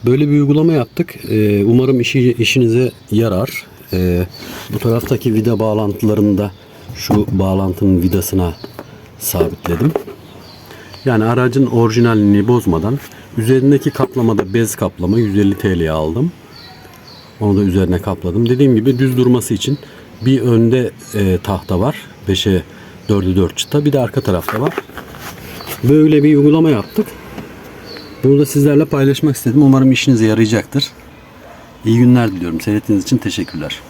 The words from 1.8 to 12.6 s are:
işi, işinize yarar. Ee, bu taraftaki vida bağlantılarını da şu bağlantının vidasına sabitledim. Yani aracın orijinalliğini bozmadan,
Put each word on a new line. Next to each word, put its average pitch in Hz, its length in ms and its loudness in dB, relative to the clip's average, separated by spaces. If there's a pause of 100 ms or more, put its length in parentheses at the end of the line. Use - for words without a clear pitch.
işi, 120 340 2
işinize 120 580 0 (200)
yarar. 107 520 -2 (300)
Ee, 90 320 0 (480)
bu - 60 -6
taraftaki 117 540 -2
vida 110 260 0
bağlantılarını 107 800 0
da 104 140 -2 (440)
şu - 360 -2
bağlantının 95 720 0
vidasına 90 520 -2 (680)
sabitledim. - 720 -4 (1120)
Yani 113 180 0
aracın 123 420 0
orijinalliğini 110 840 2
bozmadan, 107 520 0 (380)